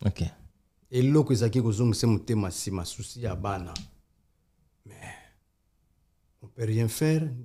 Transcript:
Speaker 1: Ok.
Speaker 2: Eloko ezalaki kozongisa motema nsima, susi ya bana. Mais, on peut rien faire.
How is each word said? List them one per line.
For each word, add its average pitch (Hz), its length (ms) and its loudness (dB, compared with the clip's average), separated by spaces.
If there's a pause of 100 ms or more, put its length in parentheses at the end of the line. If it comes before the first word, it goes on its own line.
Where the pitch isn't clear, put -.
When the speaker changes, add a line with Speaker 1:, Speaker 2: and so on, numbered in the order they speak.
Speaker 1:
Ok. 85 240 -2 (600)
Speaker 2:
Eloko 135 420 4
ezalaki 117 300 2
kozongisa 113 440 2
motema 107 420 2
nsima, 92 360 -6
susi - 380 -12
ya 98 140 -4
bana. 92 380 -6 (1120)
Mais, - 280 -18 (1300)
on 107 60 -18
peut 117 180 -8
rien 110 220 2
faire. 156 340 2 (220)